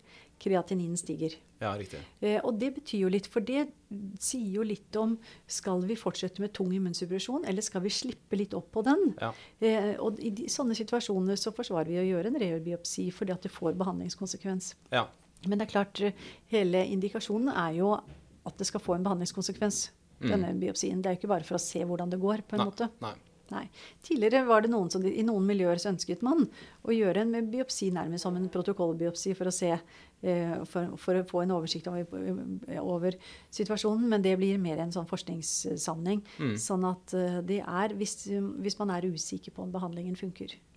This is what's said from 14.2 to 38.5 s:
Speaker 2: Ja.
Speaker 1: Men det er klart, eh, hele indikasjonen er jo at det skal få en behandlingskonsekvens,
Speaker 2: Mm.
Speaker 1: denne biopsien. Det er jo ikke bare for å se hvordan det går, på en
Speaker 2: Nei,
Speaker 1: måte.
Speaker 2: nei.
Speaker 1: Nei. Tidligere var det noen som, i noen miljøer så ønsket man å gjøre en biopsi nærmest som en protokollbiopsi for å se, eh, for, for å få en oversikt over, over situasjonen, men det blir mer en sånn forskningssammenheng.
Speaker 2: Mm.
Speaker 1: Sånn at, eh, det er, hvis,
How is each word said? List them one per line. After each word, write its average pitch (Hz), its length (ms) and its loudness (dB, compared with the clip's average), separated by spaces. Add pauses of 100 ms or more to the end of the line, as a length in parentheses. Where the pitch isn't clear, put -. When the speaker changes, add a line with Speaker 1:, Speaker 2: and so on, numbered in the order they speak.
Speaker 2:
Ja. 120 180 2 (380)
Speaker 1:
Men 202 120 2
det 214 100 0
er - 40 -6 (120)
klart, 196 160 -6
eh, 202 120 2 (360)
hele 185 380 4
indikasjonen 208 680 0
er 165 220 0
jo 196 160 4 (540)
at 180 100 -8
det 190 100 -2
skal 208 140 -2
få 180 140 2
en 180 100 2
behandlingskonsekvens, 196 840 0 (320)
Speaker 2:
Mm. - 80 2
Speaker 1:
denne 185 300 2
biopsien. 185 420 0
Det 185 80 -2
er 180 60 2
jo 180 40 -8
ikke 208 80 -2
bare 175 160 2
for 180 120 -2
å 170 40 -2
se - 240 -4
hvordan 175 240 -2
det 185 120 -2
går, 208 280 2
på - 60 -6
en 214 60 0
Speaker 2:
Nei, - 60 2
Speaker 1:
måte. 226 240 -2 (120)
Speaker 2:
nei. 107 120 -6 (380)
Speaker 1:
Nei. - 160 -6 (360)
Tidligere 254 420 4
var 226 140 8
det 226 100 4
noen 202 220 4
som, 190 120 2
i 196 180 2
noen 220 220 4
miljøer 190 300 4
så 175 180 0
ønsket 175 300 -4
man 269 260 6 (360)
å 220 120 0
gjøre 190 200 4
en 226 340 2
biopsi 247 400 0
nærmest 175 300 -2
som 180 160 -2
en 185 120 0
protokollbiopsi 175 840 0
for 185 120 -2
å 185 60 2
se, 180 200 2 (500)
eh, 175 440 0
for, 175 300 -4
for 185 180 0
å 185 120 2
få 175 160 0
en 180 80 2
oversikt 165 380 -2
over, 175 180 -4 (720)
over 180 300 0 (400)
situasjonen, 214 580 0
men 214 140 4
det 185 160 4
blir 196 220 2
mer 165 180 0
en 170 140 -2
sånn 175 160 -4
forskningssammenheng. 175 1120 -2 (160)
Speaker 2:
Mm. 127 160 0
Speaker 1:
Sånn 185 380 0
at, - 200 -10
eh, 180 280 0
det 185 260 0
er, 190 300 0
hvis, 202 320 -4 (340)